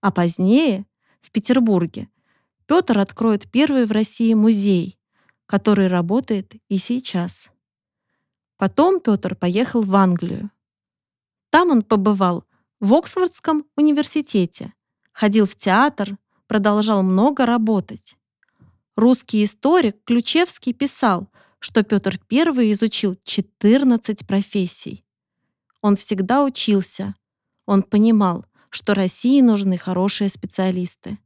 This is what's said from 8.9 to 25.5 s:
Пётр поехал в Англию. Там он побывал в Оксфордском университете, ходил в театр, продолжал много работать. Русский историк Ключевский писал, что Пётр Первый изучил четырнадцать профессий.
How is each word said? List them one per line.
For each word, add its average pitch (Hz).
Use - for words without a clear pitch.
Пётр -
поехал 214
в 196
Англию. 190
Там 339
он 240
побывал 196
в 208
Оксфордском 330
университете, 285
ходил 208
в 190
театр, 202
продолжал 208
много 233
работать. 220
Русский 226
историк 277
Ключевский 247
писал, 214
что -
Пётр 196
Первый 254
изучил 202
четырнадцать 233
профессий. 196